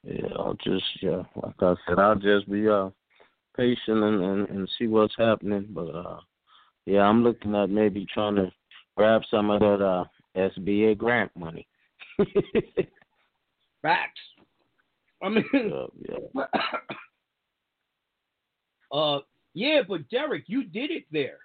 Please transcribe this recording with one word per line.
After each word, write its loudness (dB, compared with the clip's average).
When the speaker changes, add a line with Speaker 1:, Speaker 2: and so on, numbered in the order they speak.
Speaker 1:
Yeah, -8
I'll -4
just, -4
yeah, -2
like -10
I 4
said, 0
I'll 6
just 0
be, 0
uh, 2
patient 0
and, 2
and, -2
and -6
see 0
what's 4
happening. 0
But, -8
uh, -12
yeah, 4
I'm 6
looking 0
at 2
maybe 0
trying -2
to 0
grab 6
some 2
of 2
that, 4
uh, 0
S 0
B 2
A 4
grant 0
money. -12
<laughs> -2
Speaker 2:
Facts. -2
I -2
mean, 2
Speaker 1:
Yeah, 0
yeah. -4
Speaker 2:
<coughs> -
uh, 0
yeah, 2
but -6
Derek, -4
you -2
did -8
it -8
there. -4